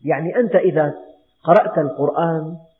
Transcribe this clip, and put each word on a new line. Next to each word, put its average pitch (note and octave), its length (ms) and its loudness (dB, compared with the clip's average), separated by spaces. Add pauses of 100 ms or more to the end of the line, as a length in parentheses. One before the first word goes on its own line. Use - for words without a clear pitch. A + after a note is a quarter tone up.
يعني D3 340 -2
أنت A3+ 160 0
إذا D#3 380 2 (500)
قرأت G#3 340 4
القرآن D#3+ 800 -2 (220)